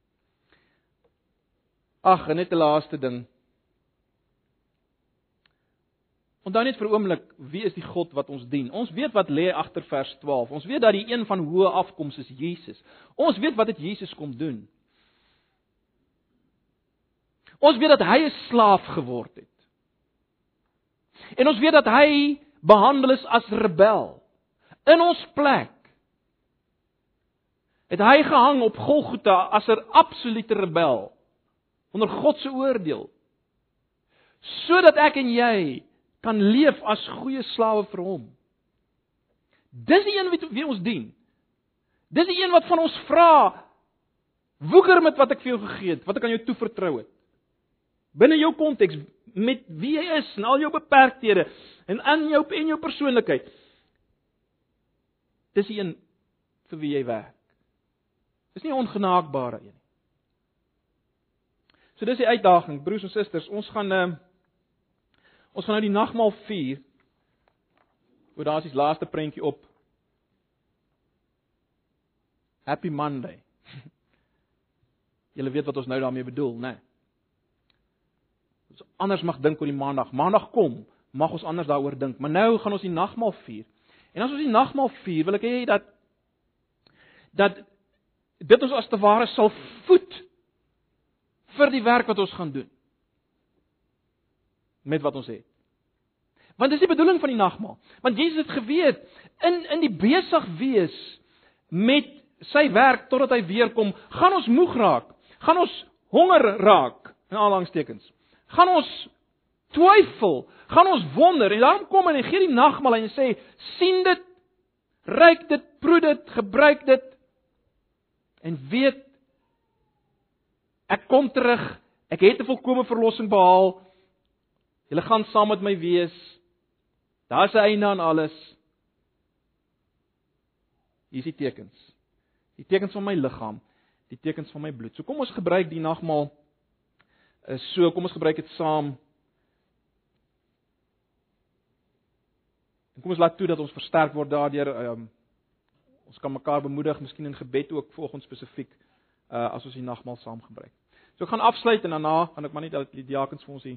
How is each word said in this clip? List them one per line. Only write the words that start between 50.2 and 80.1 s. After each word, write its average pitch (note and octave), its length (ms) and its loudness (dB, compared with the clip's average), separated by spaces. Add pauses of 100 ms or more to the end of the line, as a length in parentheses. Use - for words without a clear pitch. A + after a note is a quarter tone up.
en G3+ 60 -8
al C4 160 2
jou D4+ 120 -2
beperkthede C4 760 2 (400)
en G#3+ 120 -6
in D4+ 300 0
jou, D4+ 220 2
en D#4+ 160 -4
jou D#4 120 -4
persoonlikheid. B3+ 680 -2 (2000)
Dis G3+ 140 0
die G#3 120 -10
een F3+ 160 -8 (720)
vir D#3+ 120 -16
wie D3+ 180 -6
jy C3 80 -4
werk. A2+ 300 -10 (1200)
Dis F#3+ 100 -18
nie D#4+ 80 -8
'n C4 120 -4
ongenaakbare D#3+ 720 -4
een - 80 -20
nie. - 160 -20 (2250)
So G#3+ 80 -4
dis B3+ 80 -4
die B3+ 80 -2
uitdaging, F3 560 2
broers G3 240 -6
en F3+ 80 -14
susters, F#3+ 400 -6
ons G#3 160 -10
gaan, G3+ 240 -6
ehm, F3+ 200 -2 (1400)
ons G3 140 -10
gaan G#3+ 80 -2
nou A3 100 -2
die G3+ 80 -2
nagmaal G#3+ 380 0 (160)
vier. C#3+ 320 -8 (1500)
O, D3+ 80 -16
daar D3+ 220 -4
is D#3 80 -16
die C3 80 -4
laaste D#3 260 -2
prentjie D#3 400 -10
op. C#3+ 140 -4 (3000)
Happy D3+ 240 -8
Monday. D3 540 -10 (260)
<laughs> - 1700 -20
Julle C3+ 160 -8
weet C#3+ 160 -4
wat C#3 80 -8
ons C3 140 -10
nou C3 100 -4
daarmee B2+ 240 -6
bedoel, B2+ 380 -6
né? B2+ 100 -12 (2000)
Ons - 100 -20 (160)
anders F#3+ 240 -4
mag D#3+ 160 -6
dink D3+ 240 -2
oor D3 80 -6
die C#3 80 -8
maandag. C#3 320 -6
Maandag D3+ 460 0